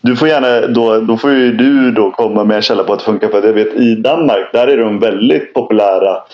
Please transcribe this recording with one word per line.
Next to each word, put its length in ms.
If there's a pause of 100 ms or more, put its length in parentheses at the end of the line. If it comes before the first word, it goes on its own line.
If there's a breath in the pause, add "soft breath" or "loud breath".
Du 160
får 120
gärna 380
då, 340
då 160
får 140
ju 220
du 380
då 200
komma 340
med 120
en 60
källa 220
på 80
att 60
det 60
funkar, 240
för 100
att 60
jag 80
vet 220
i 200
Danmark, 580
där 140
är 120
de 220
väldigt 540
populära 640 (180 loud breath)